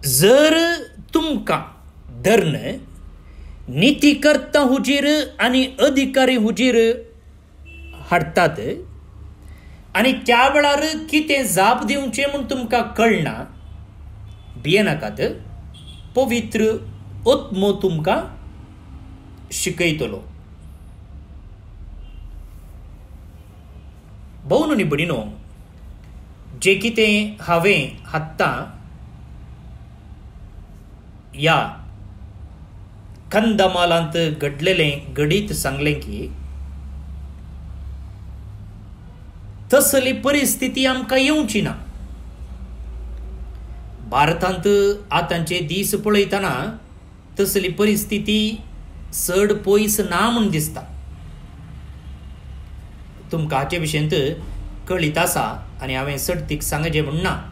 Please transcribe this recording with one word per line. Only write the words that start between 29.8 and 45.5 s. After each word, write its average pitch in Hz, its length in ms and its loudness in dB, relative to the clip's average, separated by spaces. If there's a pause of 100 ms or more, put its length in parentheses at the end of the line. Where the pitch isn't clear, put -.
ह्या 143 420 2 (1600)
कंदमालांत 175 1120 4
घडलेलें 147 720 0
घडीत 165 380 2
सांगलें 143 480 0
की, 107 320 -8 (3500)
तसली 262 380 6
परिस्थिती 262 720 0
आमकां 262 320 2
येवची 277 420 2
ना. 143 120 -2 (2250)
भारतांत 165 600 2 (420)
आतांचे 170 500 0